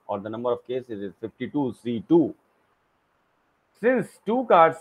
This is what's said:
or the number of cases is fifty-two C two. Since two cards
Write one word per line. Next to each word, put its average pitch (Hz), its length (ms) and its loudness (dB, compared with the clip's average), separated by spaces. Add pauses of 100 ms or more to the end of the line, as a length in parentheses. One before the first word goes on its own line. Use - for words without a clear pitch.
or 104 140 -6
the 101 80 -10
number 120 240 -4
of 120 140 -6
cases 120 340 -10
is 98 220 -10
fifty-two 120 600 -6
C 117 240 -6
two. 156 280 2 (1500)
Since 233 440 -2
two 240 240 -2
cards 165 320 6